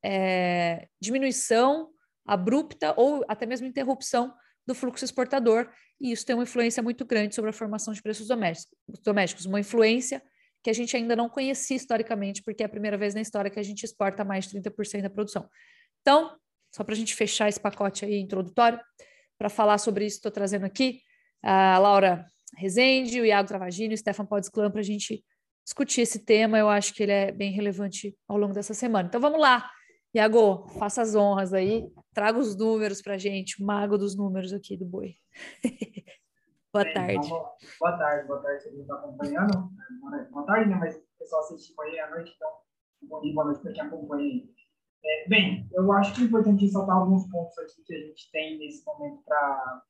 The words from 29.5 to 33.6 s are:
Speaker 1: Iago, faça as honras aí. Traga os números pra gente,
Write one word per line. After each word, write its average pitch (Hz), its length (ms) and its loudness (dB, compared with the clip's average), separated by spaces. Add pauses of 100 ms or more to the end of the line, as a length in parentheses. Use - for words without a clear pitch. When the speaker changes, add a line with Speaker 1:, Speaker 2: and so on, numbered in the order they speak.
Speaker 1:
Iago, 214 540 6 (100)
faça 208 220 -2
as 220 140 0
honras 196 380 4
aí. 202 320 0 (280)
Traga 220 240 2
os 220 180 0
números 214 460 -2
pra 202 160 -6
gente, 196 440 -6